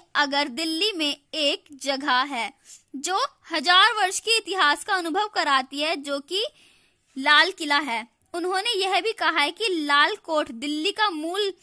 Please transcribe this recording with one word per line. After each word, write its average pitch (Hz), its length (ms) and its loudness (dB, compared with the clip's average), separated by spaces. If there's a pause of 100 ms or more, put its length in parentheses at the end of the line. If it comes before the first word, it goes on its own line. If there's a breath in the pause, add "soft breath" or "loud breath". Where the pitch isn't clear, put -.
(160)
अगर 285 320 0
दिल्ली 320 440 -2
में 302 260 -4 (160)
एक 302 400 -2
जगह 269 480 -2
है 247 320 -6 (420 loud breath)
जो 370 320 -2 (240)
हजार 359 420 4
वर्ष 392 260 -2
के 453 180 0
इतिहास 370 460 0
का 415 100 -4
अनुभव 359 340 -2
कराती 285 520 -2
है, 311 160 -2
जो 277 240 -6
कि 359 260 -4 (720 soft breath)
लाल 294 340 6
किला 294 280 0
है। 233 280 -4 (260)
उन्होंने 381 440 -2
यह 381 240 0
भी 440 120 -2
कहा 330 260 0
है 294 120 2
कि 403 180 -4
लाल 302 460 2
कोट 302 360 -2
दिल्ली 302 400 -4
का 427 180 0
मूल 359 540 -4